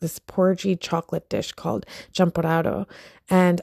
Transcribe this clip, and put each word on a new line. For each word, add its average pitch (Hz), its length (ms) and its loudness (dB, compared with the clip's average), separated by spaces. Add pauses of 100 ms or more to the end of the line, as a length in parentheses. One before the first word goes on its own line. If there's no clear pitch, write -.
this - 180 -8
porgy 185 560 0
chocolate - 540 -6
dish - 240 -6
called - 320 -6 (280)
champurrado. 165 760 0 (420)
And 180 340 4